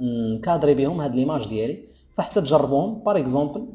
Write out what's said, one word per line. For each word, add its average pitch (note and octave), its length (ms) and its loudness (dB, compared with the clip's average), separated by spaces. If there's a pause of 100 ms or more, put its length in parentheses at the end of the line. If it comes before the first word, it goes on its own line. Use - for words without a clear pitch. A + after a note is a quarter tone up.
نكادري A#2+ 720 2
بهم C#3+ 280 0
هاد C3 140 -4
ليماج C3 320 0
ديالي، A2 400 -4 (300)
فحتى F#3 240 0
تجربوهم. C#3+ 600 2
بار G3+ 140 2
exemple D3 580 -2